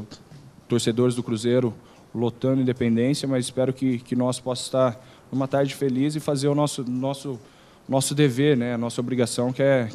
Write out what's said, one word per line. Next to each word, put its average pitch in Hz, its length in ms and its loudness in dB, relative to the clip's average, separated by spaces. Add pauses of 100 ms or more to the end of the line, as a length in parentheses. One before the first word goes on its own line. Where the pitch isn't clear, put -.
(680)
torcedores 120 460 2
do 120 80 -4
Cruzeiro 120 520 0 (400)
lotando 120 460 -2
Independência, 123 680 0
mas 127 180 -2
espero 131 260 -2
que, 127 280 -2
que - 160 -8
nós 123 240 0
possa 123 240 -6
estar 131 440 0 (240)
numa 131 160 -2
tarde 139 280 0
feliz 139 400 0
e 156 40 -4
fazer 143 280 -2
o 143 80 2
nosso, 143 340 -2
nosso, 131 500 -6 (480)
nosso 135 280 0
dever, 143 400 4
né, 120 180 0
a 117 40 -2
nossa 117 240 -4
obrigação, 123 500 0
que 127 100 -4
é, 135 340 4